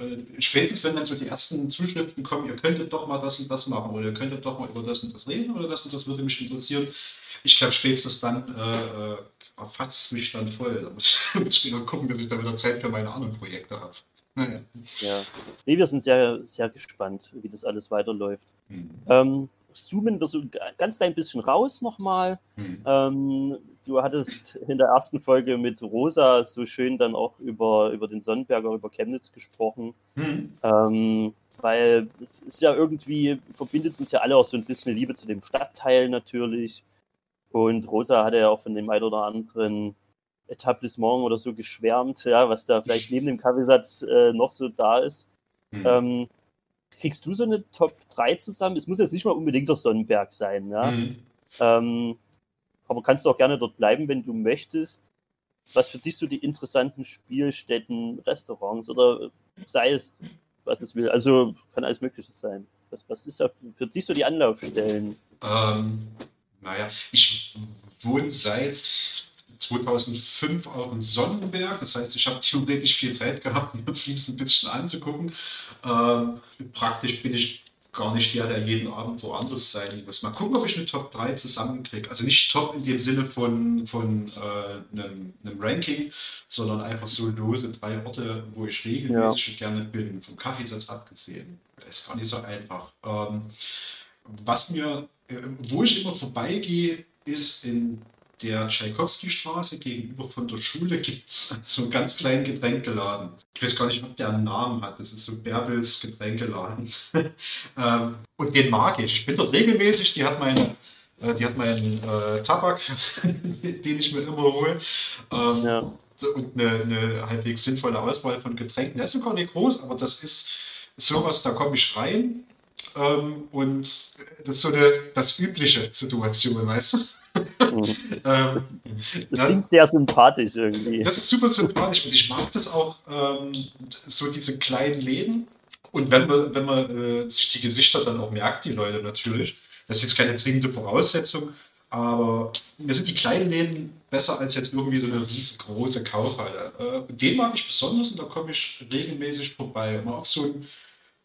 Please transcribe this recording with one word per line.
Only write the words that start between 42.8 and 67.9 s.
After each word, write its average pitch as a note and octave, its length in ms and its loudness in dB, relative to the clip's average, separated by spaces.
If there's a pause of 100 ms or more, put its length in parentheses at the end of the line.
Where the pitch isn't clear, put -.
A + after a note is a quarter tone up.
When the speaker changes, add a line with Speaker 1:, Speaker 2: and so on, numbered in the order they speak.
Speaker 2:
vielleicht A2+ 280 -2
Speaker 1:
Mhm. B2+ 60 -2
Speaker 2:
neben C3+ 120 0
dem B2+ 100 -2
Kaffeesatz, B2+ 640 4
äh, A#2+ 300 8
noch A#2 180 2
so C3 160 -6
da A2+ 320 4
ist. C#3+ 280 -4 (440)
Speaker 1:
Mhm. G#2 160 -4
Speaker 2:
Ähm, B2 400 4 (640)
kriegst - 340 -4
du F#3+ 80 -4
so A3 100 0
eine G#3+ 280 0
Top - 240 2 (140)
drei B2 260 2
zusammen? F#3+ 420 -2
Es D3+ 100 -6
muss F#3 120 2
jetzt F3+ 140 4
nicht F#3 120 -2
mal G#3+ 60 4
unbedingt D3 380 2
der D3 60 4
Sonnenberg G#2+ 580 2
sein, G2+ 360 -4
ja? A#2 220 0
Speaker 1:
Mhm. A#2 260 -4 (420)
Speaker 2:
Ähm, A#2 580 4 (720)
aber A#2+ 140 -4
kannst C#3 240 2
du D3 40 6
auch B2+ 80 4
gerne C3+ 200 6
dort A#2 200 -4
bleiben, A#2+ 300 4
wenn C3 160 -2
du A#2+ 100 -6
möchtest. A#2+ 760 -4 (640)
Was B2+ 160 4
für - 80 -12
dich D#3+ 200 -6
so - 100 -4
die C#3 100 -6
interessanten C#3 680 -2
Spielstätten, A#2+ 1120 -4
Restaurants A2+ 720 -6
oder B2 420 4 (340)
sei B2+ 260 2
es, - 260 -4 (460)
was - 180 -2
es - 140 -12
will, A#2 140 2
also B2 460 6 (180)
kann B2 100 -4
alles C3 180 -2
Mögliche B2+ 320 -8
sein. G2 340 -10 (240)
Was, - 180 -16
was A2+ 160 -10
ist - 140 -10
da - 100 2 (260)
für B2 120 -6
dich - 180 -6
so F3 80 -2
die C#3+ 120 2
Anlaufstellen? A2 920 0 (240)
Speaker 1:
Ähm, G#2+ 680 0 (540)
naja, G2+ 280 -6 (220)
ich - 440 2 (460)